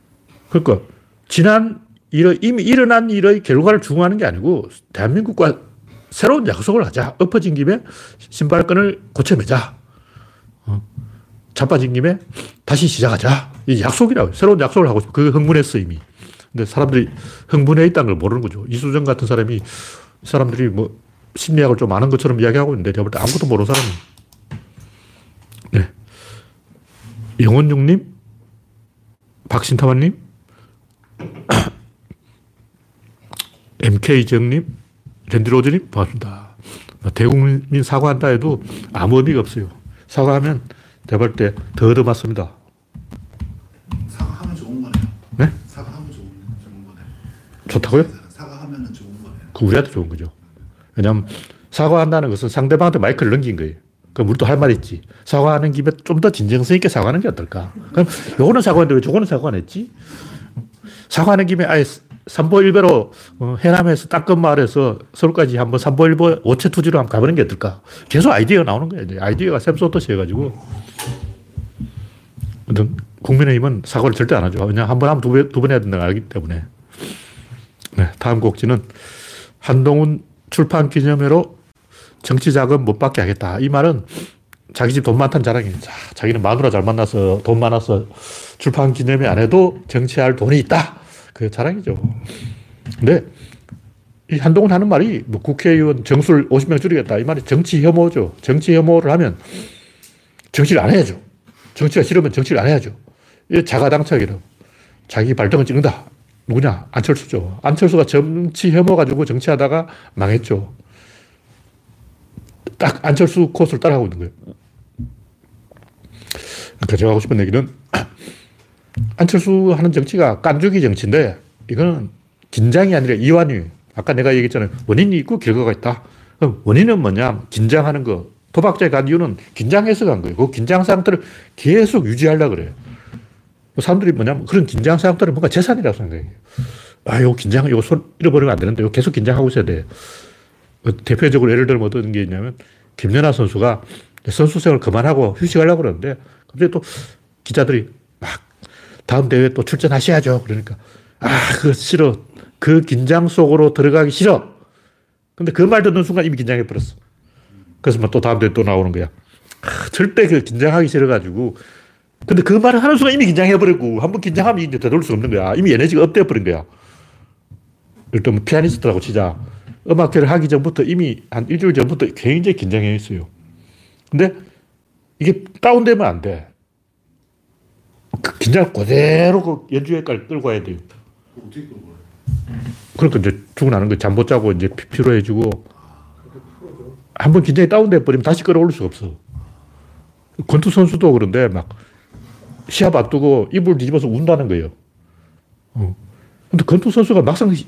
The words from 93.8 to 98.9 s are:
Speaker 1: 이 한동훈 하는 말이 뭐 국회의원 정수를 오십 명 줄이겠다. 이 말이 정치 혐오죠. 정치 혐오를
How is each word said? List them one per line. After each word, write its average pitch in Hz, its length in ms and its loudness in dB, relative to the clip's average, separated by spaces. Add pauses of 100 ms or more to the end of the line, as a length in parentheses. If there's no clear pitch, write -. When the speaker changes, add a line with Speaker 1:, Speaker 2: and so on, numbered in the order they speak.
Speaker 1:
이 160 80 -2
한동훈 175 340 4
하는 190 160 2
말이 185 380 0
뭐 110 140 -8
국회의원 151 640 0
정수를 147 460 4
오십 135 180 2
명 156 120 2
줄이겠다. 139 380 -2
이 117 60 -2
말이 143 180 -4
정치 160 420 0
혐오죠. 165 580 2
정치 151 320 0
혐오를 165 380 4